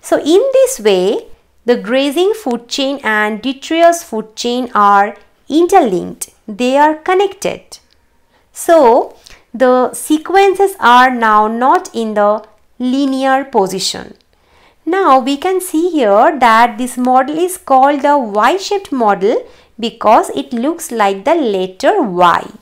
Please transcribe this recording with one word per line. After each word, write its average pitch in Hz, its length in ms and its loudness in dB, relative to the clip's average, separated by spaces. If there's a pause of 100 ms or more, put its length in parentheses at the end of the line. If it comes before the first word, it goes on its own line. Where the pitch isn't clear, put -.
So - 180 -2
in 349 240 2 (120)
this 523 260 2
way, 202 460 0 (380)
the 240 120 2
grazing 269 560 -2
food 240 340 -6
chain 277 380 -6
and 214 380 -2
detritus 330 600 0
food 220 320 -10
chain 247 400 -6
are 202 440 2 (320)
interlinked. 277 800 0 (160)
They 247 320 -2
are 311 160 2
connected. - 840 -4 (720)
So 294 680 2 (340)
the 254 400 0
sequences 381 880 0
are 247 300 4
now 214 360 2
not 262 480 -2
in 220 200 -6
the 208 280 0 (360)
linear 269 680 -2
position. 190 680 -4 (720)
Now 320 320 2
we 269 180 -2
can 370 240 -2
see 349 300 -2
here 262 480 2
that 226 400 2
this 247 180 -6
model 254 420 0
is 359 200 -4
called 277 420 2
the 285 160 2
Y-shaped 277 760 -2
model 220 560 0 (320)
because 220 520 0
it - 240 -8
looks 285 360 -6
like 196 360 -2
the 302 80 2
letter 233 680 -2
Y. 175 500 0 (120)